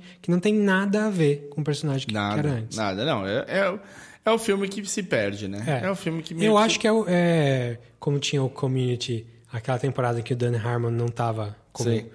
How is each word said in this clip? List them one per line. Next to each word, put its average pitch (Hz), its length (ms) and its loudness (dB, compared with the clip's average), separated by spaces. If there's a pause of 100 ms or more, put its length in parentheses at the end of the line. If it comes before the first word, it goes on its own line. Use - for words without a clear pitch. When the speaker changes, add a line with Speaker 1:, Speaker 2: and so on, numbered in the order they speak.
(220)
Speaker 1:
que - 80 -4
não 175 100 4
tem 214 140 2
nada 202 520 2
a 220 40 0
ver 147 400 2
com - 120 -6
o - 20 0
personagem 139 440 -2
que, 110 60 -2
Speaker 2:
Nada, 104 280 0
Speaker 1:
que 98 60 0
era 131 100 0
antes. 110 200 -6
Speaker 2:
nada, 104 280 0
não. 117 200 0
É, 104 220 -2
é, 190 320 0 (460)
é 220 60 4
o 226 60 4
filme 196 300 0
que 202 180 -8
se 208 160 -4
perde, 104 460 -2
né? 101 160 -6 (200)
Speaker 1:
É. - 40 -2
Speaker 2:
É 196 40 0
o 190 40 -4
filme 165 260 -4
que 165 140 -10
meio 202 160 2
Speaker 1:
Eu 208 60 6
Speaker 2:
que 208 60 6
Speaker 1:
acho 220 160 2
que - 80 2
é, 214 40 4
o, 220 160 2
é, 147 720 2 (200)
como 143 200 0
tinha 139 240 0
o 127 60 0
Community, 123 760 -2 (260)
aquela 123 280 -2
temporada 123 400 0
em 113 40 -4
que 131 100 -2
o - 20 -2
Dan 120 220 0
Harmon 117 340 -2
não 117 160 0
tava 110 480 -2 (280)
Speaker 2:
Sim. 117 320 0